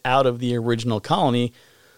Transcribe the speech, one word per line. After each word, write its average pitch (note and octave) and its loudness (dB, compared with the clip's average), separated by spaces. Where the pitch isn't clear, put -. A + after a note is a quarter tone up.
out C3 2
of A#2+ 0
the B2 -2
original A#2 -2
colony B2 0